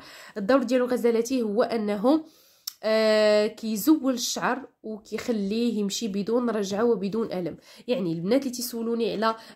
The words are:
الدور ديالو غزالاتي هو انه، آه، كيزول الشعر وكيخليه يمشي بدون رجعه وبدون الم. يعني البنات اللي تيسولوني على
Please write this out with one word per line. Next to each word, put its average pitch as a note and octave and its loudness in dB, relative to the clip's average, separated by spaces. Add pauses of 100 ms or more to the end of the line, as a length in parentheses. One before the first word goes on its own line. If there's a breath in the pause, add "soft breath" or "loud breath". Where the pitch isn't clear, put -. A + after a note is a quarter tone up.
(360 loud breath)
الدور A#3 2
ديالو B3 2
غزالاتي A#3 0
هو G#3+ 0
انه، A3 2 (580 loud breath)
آه، G#3+ 4
كيزول A3+ 0
الشعر A#3 -4 (140)
وكيخليه A3 -4
يمشي G#3 -2
بدون A3 -2
رجعه G3+ -2
وبدون G#3+ -2
الم. F3 -6 (320 loud breath)
يعني F#3 -2
البنات G3 0
اللي B3 -6
تيسولوني A#3 -4
على A3 -2 (200 loud breath)